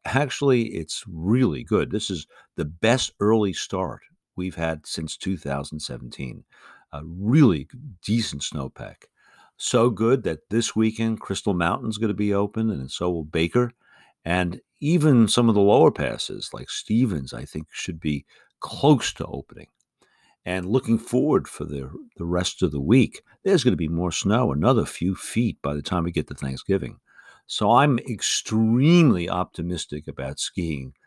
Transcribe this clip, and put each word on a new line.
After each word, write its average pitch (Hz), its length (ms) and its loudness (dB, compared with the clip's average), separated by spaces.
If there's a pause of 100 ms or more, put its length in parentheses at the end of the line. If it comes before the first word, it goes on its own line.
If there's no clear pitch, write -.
actually, 131 600 2
it's - 440 -8
really 87 560 0
good. 80 260 0
This 104 200 -4
is 82 180 -6 (300)
the 82 80 -2
best 110 560 0
early 104 320 2
start 92 480 -6 (340)
we've 90 200 -6
had 80 300 -4
since - 300 -8
two 92 220 -4
thousand 71 420 -6
seventeen. 62 640 -12 (480)
A 73 140 -10
really 95 640 4 (340)
decent 104 380 -2
snowpack. 64 640 -10 (500)
So 120 340 2
good 113 340 2
that 82 260 -6
this 113 260 -2
weekend, 110 460 0
Crystal 98 320 -2
Mountain's 104 440 -2
gonna 104 160 0
be 101 200 -2
open, 104 360 0
and 67 220 -6
so 90 180 -2
will 85 140 -2
Baker. 85 480 0 (540)
And 87 340 -2 (220)
even 143 480 4
some 120 180 4
of 110 80 4
the 104 60 4
lower 120 300 6
passes, 55 600 -6
like 60 180 -12
Stevens, 107 640 -2
I 62 120 -10
think 78 260 -10
should 82 300 -8
be 73 240 -4 (340)
close - 540 2
to - 120 -8
opening. - 420 -12 (760)
And 90 220 -4
looking 113 320 2
forward 127 500 0
for - 160 -12
the, 69 260 -8 (280)
the 87 80 -6
rest 87 360 -2
of 80 120 2
the 71 80 -4
week, 110 400 4 (240)
there's 190 180 2
gonna 107 140 2
be 82 100 -2
more 85 240 -2
snow, 110 400 0
another 92 340 2
few 90 300 -4
feet 110 460 -4
by 73 140 -4
the 73 60 -4
time 87 220 -2
we 85 80 -4
get 78 160 -4
to - 80 -12
Thanksgiving. 67 640 -4 (480)
So - 260 0
I'm 135 260 6
extremely 113 1300 4
optimistic 87 800 -6
about 67 320 -8
skiing, 71 540 -6 (140)